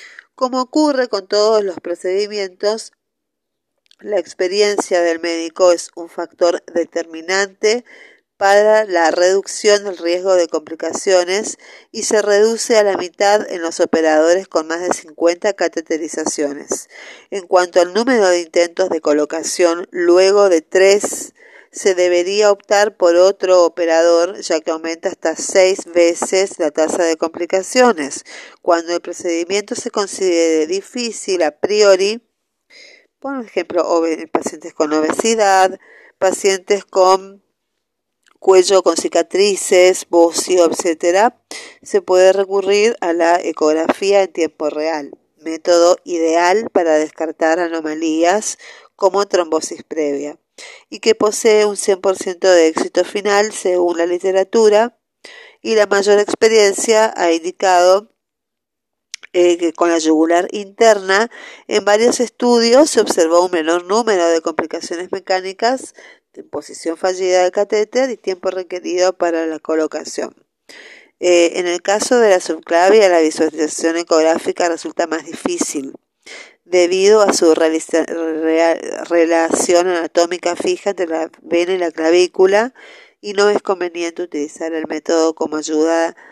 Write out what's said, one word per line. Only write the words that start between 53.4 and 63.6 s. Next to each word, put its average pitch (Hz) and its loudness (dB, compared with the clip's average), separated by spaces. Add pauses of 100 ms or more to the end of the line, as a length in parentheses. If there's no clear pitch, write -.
según 175 -2
la 170 0
literatura, 202 2 (640)
y 220 -2
la 208 4
mayor 202 2
experiencia 214 2
ha 170 0
indicado, 180 2 (1200)
eh, 175 4
que 170 -2
con 170 0
la 170 0
yugular 160 2
interna, 202 0 (380)
en 202 -2
varios 214 2
estudios 240 2
se 226 0
observó 175 2
un 180 -4
menor 170 -2